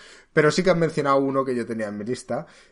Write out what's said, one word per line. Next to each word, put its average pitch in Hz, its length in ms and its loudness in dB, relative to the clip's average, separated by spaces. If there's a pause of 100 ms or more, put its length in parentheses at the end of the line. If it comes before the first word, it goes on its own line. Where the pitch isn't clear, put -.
(340)
Pero 151 180 6
sí 170 120 0
que 185 80 2
han 170 80 4
mencionado 143 380 2
uno 135 260 0
que 131 120 -2
yo 117 100 -4
tenía 113 220 -6
en 104 100 -8
mi 104 80 -8
lista 123 400 -6 (260)